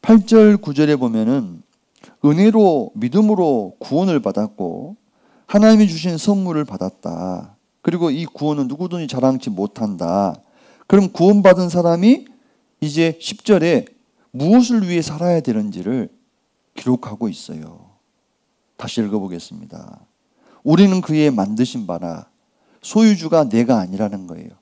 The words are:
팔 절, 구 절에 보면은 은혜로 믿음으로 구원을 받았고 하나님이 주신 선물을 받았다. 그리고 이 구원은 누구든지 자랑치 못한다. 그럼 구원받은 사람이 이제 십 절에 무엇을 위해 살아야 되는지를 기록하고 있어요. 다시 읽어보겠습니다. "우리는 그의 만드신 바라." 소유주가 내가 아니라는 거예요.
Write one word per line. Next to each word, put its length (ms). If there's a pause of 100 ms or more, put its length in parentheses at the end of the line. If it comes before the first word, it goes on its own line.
팔 240
절, 320
구 160
절에 220
보면은 680 (600)
은혜로 720
믿음으로 840
구원을 420
받았고 720 (520)
하나님이 400
주신 300
선물을 480
받았다. 920 (260)
그리고 300
이 140
구원은 420
누구든지 400
자랑치 420
못한다. 840 (520)
그럼 240
구원받은 580
사람이 560 (540)
이제 400
십 240
절에 420 (460)
무엇을 560
위해 140
살아야 400
되는지를 680 (680)
기록하고 520
있어요. 600 (880)
다시 240
읽어보겠습니다. 1000 (640)
"우리는 380
그의 300
만드신 560
바라." 420 (520)
소유주가 680
내가 300
아니라는 480
거예요. 220 (120)